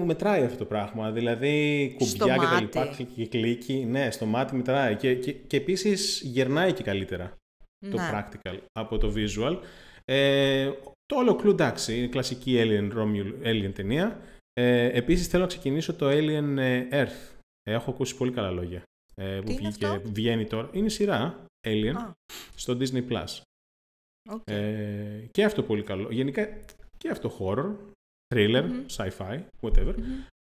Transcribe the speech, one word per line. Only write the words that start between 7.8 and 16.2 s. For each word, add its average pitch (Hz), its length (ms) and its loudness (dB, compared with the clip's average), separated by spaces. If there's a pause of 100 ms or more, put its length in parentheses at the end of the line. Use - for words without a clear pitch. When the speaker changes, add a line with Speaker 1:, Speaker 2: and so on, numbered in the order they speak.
Speaker 1:
το 190 60 -2
Speaker 2:
Ναι. 175 160 -2
Speaker 1:
practical 98 460 -6 (140)
από 110 260 -4
το 107 180 2
visual. 110 440 0 (440)
Ε, 139 680 4 (360)
το 285 100 -2
όλο 247 200 6
κλου, 208 140 6
εντάξει, 135 480 2
είναι 123 80 0
κλασική 127 540 0
Alien 104 380 4
Romul-, 107 480 -2
Alien 104 280 0
ταινία. 147 460 0 (320)
Ε, 123 320 4 (140)
επίσης, 165 280 4
θέλω 180 160 2
να 180 60 0
ξεκινήσω 160 460 -2
το 143 160 2
Alien, 147 480 2